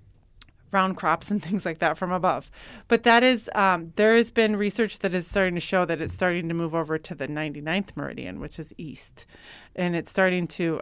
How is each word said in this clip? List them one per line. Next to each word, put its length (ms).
round 280
crops 320
and 120
<laughs> 20
things 200
like 140
that 180
from 160
above. 380
But 160
that 180
is, 320
um, 420
there 180
has 160
been 240
research 440
that 160
is 120
starting 280
to 80
show 240
that 160
it's 100
starting 360
to 60
move 200
over 240
to 160
the 120
ninety-ninth 680
meridian, 420
which 200
is 180
east. 480
And 220
it's 140
starting 380
to, 340